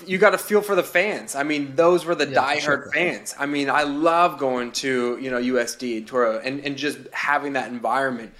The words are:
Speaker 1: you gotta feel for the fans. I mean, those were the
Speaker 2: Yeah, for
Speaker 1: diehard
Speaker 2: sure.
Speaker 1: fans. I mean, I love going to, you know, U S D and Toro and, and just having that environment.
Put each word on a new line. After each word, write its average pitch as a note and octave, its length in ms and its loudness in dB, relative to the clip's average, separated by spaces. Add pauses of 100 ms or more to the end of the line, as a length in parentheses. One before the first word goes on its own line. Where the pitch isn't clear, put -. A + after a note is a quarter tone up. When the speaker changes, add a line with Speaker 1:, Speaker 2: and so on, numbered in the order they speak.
Speaker 1:
you F#3 140 -4
gotta F#3+ 180 6
feel G#3 240 2
for G3+ 140 -2
the F3+ 80 2
fans. F3 520 -2
I C#3 60 -2
mean, C#3+ 340 -2
those E3 300 6
were E3+ 80 0
the D3 140 0
Speaker 2:
Yeah, C#3 140 2
for C#3 140 2
Speaker 1:
diehard D3 60 -2
Speaker 2:
sure. C#3+ 320 0
Speaker 1:
fans. D#3 460 -2
I C#3 80 -2
mean, C#3+ 240 -2
I D3 120 4
love E3 540 2
going B2+ 360 -2
to, B2 460 -2
you C3 120 -6
know, B2 80 0
U B2 200 2
S A#2 140 -2
D A#2+ 240 -6
and G#2+ 100 -8
Toro A2+ 380 0
and, C3+ 200 -6
and C#3+ 120 -4
just C#3 200 -4 (140)
having C#3+ 420 -2
that A#2+ 180 -4
environment. A#2+ 680 -2